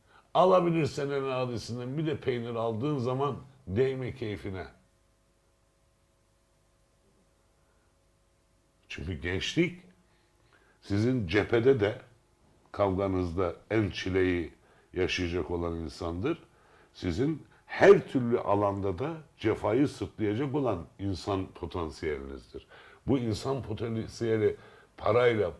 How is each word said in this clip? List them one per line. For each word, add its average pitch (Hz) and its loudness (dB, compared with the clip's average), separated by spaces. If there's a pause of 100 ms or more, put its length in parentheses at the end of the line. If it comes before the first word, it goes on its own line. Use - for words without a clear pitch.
(340)
Alabilirsen 165 4
en 139 -2
adisinden 127 -4
bir 160 -2
de 151 -2
peynir 120 -4
aldığın 117 -2
zaman 127 0 (300)
değme 127 0
keyfine. 98 -8 (4000)
Çünkü 78 -8
gençlik 92 -2 (1000)
sizin 110 0
cephede 110 4
de 104 0 (720)
kavganızda 92 0 (140)
en 104 2
çileyi 92 0 (420)
yaşayacak 87 -2
olan 85 -4
insandır. 87 -6 (560)
Sizin 127 -2 (200)
her 180 8
türlü 120 2
alanda 98 0
da 156 -4 (220)
cefayı 110 2
sırtlayacak 110 -4
olan 110 -2 (120)
insan 95 -4
potansiyelinizdir. 73 -8 (400)
Bu 135 2
insan 123 -4
potansiyeli 110 -2 (400)
parayla, 110 2